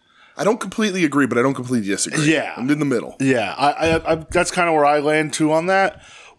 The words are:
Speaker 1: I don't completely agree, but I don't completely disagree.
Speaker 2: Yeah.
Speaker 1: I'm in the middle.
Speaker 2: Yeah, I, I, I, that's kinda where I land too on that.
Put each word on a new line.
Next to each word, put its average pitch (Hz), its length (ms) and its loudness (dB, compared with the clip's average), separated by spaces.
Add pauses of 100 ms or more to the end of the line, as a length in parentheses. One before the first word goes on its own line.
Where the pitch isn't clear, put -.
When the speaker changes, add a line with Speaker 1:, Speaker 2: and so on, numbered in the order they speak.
(360)
Speaker 1:
I - 80 -6
don't 220 160 0
completely 190 460 -2
agree, 139 220 2
but 117 100 -2
I 120 60 4
don't 135 100 2
completely 123 340 -4
disagree. 143 460 0
Speaker 2:
Yeah. 107 240 -2
Speaker 1:
I'm 117 120 -2
in 147 100 0
the 151 60 -2
middle. 113 360 -2
Speaker 2:
Yeah, 120 360 2
I, 139 140 2
I, 160 400 0
I, 160 40 0
that's 175 360 -2
kinda 170 220 0
where 151 120 4
I 147 140 4
land 151 320 0
too 156 220 0
on 165 140 0
that. 190 340 0 (380)